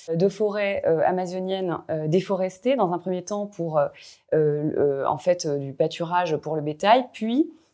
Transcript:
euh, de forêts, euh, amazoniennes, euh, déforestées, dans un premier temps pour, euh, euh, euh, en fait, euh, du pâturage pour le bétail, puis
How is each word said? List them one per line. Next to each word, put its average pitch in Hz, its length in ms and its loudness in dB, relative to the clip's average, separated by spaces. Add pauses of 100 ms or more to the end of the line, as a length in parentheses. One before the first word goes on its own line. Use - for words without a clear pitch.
(100)
euh, 165 40 -2
de 185 140 4
forêts, 202 580 -2
euh, 160 200 4
amazoniennes, 185 720 -2 (120)
euh, 156 160 -4
déforestées, 185 720 0
dans 185 160 2
un 175 60 -2
premier 180 260 -4
temps 208 220 -4
pour, 165 320 -2
euh, 143 100 4 (460)
euh, 151 420 2
euh, 135 300 2
en 151 100 2
fait, 180 300 0
euh, 143 100 0
du 139 160 -6
pâturage 165 640 0
pour 151 180 -6
le 156 60 -2
bétail, 196 540 2
puis 240 360 0 (240)